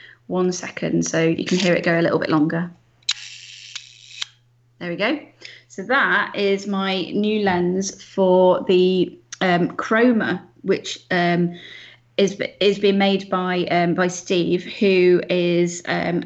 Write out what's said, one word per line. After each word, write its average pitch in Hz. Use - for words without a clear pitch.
one 185
second 170
so 165
you 165
can 180
hear 180
it -
go 170
a 170
little 165
bit -
longer. 165
There 175
we 170
go. 233
So -
that 202
is 196
my 190
new 214
lens 185
for 185
the, 185
um, 175
Chroma, 220
which, -
um, 175
is, 196
is 202
being 196
made 196
by, 180
um, 175
by 180
Steve, 175
who 180
is, 175
um, 175